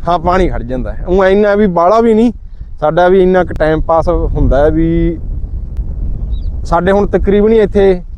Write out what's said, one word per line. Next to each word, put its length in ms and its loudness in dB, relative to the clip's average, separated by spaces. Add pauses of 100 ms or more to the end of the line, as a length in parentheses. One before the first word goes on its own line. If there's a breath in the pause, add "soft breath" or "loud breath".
ਹਾਂ, 120 0
ਪਾਣੀ 300 0
ਖੜ 140 -4
ਜਾਂਦਾ 300 -6
ਹੈ। 160 -8
ਊਂ 160 2
ਇੰਨਾ 300 2
ਵੀ 120 2
ਬਾਹਲਾ 320 2
ਵੀ 140 2
ਨਹੀਂ, 180 2 (480 soft breath)
ਸਾਡਾ 280 2
ਵੀ 140 4
ਇੰਨਾ 220 4
ਕੁ 100 -4
ਟਾਈਮ 280 0
ਪਾਸ 280 0
ਹੁੰਦਾ 560 0
ਹੈ 60 2
ਵੀ 460 0 (1500)
ਸਾਡੇ 260 0
ਹੁਣ 160 2
ਤਕਰੀਬਨ 440 2
ਹੀ 80 4
ਇੱਥੇ 420 2 (160)